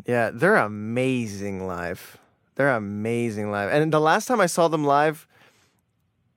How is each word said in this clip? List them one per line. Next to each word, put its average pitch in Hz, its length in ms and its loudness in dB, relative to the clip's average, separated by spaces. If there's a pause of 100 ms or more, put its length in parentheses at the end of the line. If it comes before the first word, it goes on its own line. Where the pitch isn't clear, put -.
yeah, 117 280 0
they're 170 220 2
amazing 107 1120 -2
live. 87 500 -8 (380)
They're 139 180 2
amazing 107 800 -4
live. 101 200 -2
And 156 200 2
the 156 80 4
last 165 300 2
time 247 100 2
I 196 60 4
saw 170 240 2
them 151 160 0
live, 147 420 2 (1080)